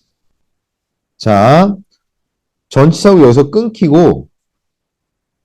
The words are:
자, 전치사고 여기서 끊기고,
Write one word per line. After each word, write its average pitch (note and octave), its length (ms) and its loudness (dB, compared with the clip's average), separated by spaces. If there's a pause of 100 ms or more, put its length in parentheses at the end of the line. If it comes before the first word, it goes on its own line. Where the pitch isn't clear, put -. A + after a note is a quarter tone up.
(1160)
자, C#3 600 0 (920)
전치사고 D#3+ 540 0
여기서 C3+ 280 2
끊기고, E3 760 -2 (1160)